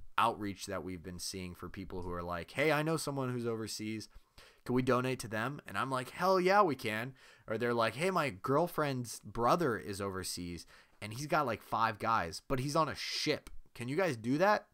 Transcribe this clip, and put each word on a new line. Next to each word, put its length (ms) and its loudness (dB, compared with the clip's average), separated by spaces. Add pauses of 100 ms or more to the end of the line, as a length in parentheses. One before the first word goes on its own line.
(180)
outreach 480 0
that 160 -4
we've 220 -8
been 160 -10
seeing 340 -8
for 140 -12
people 340 -8
who 100 -4
are 100 -4
like, 280 -6
"Hey, 220 2
I 100 2
know 140 0
someone 360 -2
who's 140 -4
overseas. 640 -6 (560)
Can 100 -2
we 80 4
donate 380 2
to 80 -8
them?" 400 -2
And 100 -4
I'm 120 0
like, 200 -4
"Hell 300 4
yeah, 220 6
we 120 4
can." 400 -2 (320)
Or 100 -2
they're 160 2
like, 220 4
"Hey, 160 0
my 200 2
girlfriend's 920 0
brother 580 2
is 220 -6
overseas, 640 -6 (340)
and 140 -10
he's 140 -8
got, 180 4
like, 160 -2
five 380 0
guys, 480 0
but 100 0
he's 180 0
on 120 4
a 80 -6
ship. 520 -2 (280)
Can 100 -6
you 80 -4
guys 220 2
do 220 0
that?" 360 4